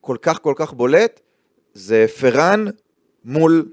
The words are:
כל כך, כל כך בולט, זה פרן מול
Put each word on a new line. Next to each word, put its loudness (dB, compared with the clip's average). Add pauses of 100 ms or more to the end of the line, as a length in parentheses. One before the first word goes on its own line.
כל -6
כך, -2
כל -2
כך -8
בולט, 0 (540)
זה 0 (140)
פרן 0 (600)
מול 2